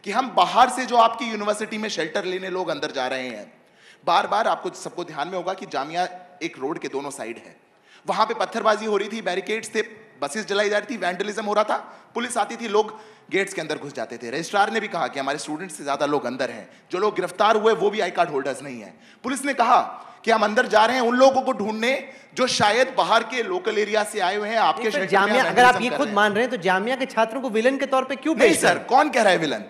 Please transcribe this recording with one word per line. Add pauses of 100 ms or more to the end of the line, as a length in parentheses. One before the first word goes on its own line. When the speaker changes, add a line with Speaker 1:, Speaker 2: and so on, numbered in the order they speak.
Speaker 1:
कि
हम
बाहर
से
जो
आपकी
university
में
shelter
लेने
लोग
अंदर
जा
रहे
हैं, (540)
बार-बार
आपको
सबको
ध्यान
में
होगा
कि
जामिया (340)
एक
road
के
दोनों
side
है, (500)
वहां
पे
पत्थरबाजी
हो
रही
थी,
barricades
थे, (120)
buses
जलाई
जा
रही
थी,
vandalism
हो
रहा
था, (380)
पुलिस
आती
थी,
लोग (300)
gates
के
अंदर
घुस
जाते
थे।
Registrar
ने
भी
कहा
कि
हमारे
स्टूडेंट्स
से
ज्यादा
लोग
अंदर
हैं, (200)
जो
लोग
गिरफ्तार
हुए
वो
भी
आई
कार्ड
holders
नहीं
हैं। (240)
पुलिस
ने
कहा (180)
कि
हम
अंदर
जा
रहे
हैं
उन
लोगों
को
ढूंढने (300)
जो
शायद
बाहर
के
local
area
से
आए
हुए
हैं,
आपके
Speaker 2:
नहीं,
सर,
Speaker 1:
शेल्टर
में
Speaker 2:
जामिया,
अगर
आप
Speaker 1:
vandalism
Speaker 2:
ये
Speaker 1:
कर
Speaker 2:
खुद
Speaker 1:
रहे
हैं।
Speaker 2:
मान
रहे
हैं,
तो
जामिया
के
छात्रों
को
villain
के
तौर
पे
क्यों
Speaker 1:
नहीं
Speaker 2:
पेश
कर
Speaker 1:
सर,
Speaker 2:
रहे
हैं?
Speaker 1:
कौन
कह
रहा
है
villain?